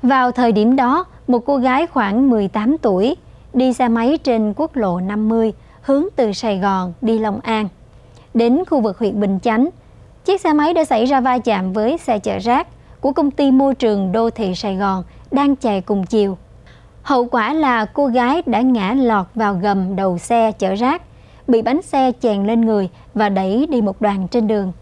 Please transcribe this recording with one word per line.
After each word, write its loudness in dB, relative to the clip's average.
Vào 2
thời 2
điểm 4
đó, 2
một 2
cô 2
gái 0
khoảng 0
mười 2
tám 0
tuổi 0
đi 2
xe 0
máy 0
trên 0
quốc -4
lộ -2
năm -2
mươi, 0
hướng 0
từ 0
Sài -4
Gòn -2
đi 0
Long -4
An. -4
Đến 4
khu 2
vực -2
huyện -2
Bình 0
Chánh, 2
chiếc 0
xe 0
máy 2
đã 2
xảy 0
ra 2
va 0
chạm -2
với -2
xe -2
chở -4
rác 0
của 0
công 0
ty 0
môi 4
trường 0
đô 0
thị -4
Sài -6
Gòn -2
đang 0
chạy -2
cùng -2
chiều. 0
Hậu 0
quả -2
là 0
cô -2
gái 0
đã 0
ngã 0
lọt 2
vào -2
gầm -2
đầu -2
xe 0
chở -2
rác, -2
bị 4
bánh 0
xe 0
chèn 0
lên 0
người 0
và 0
đẩy 0
đi 0
một -4
đoạn -2
trên 0
đường. -2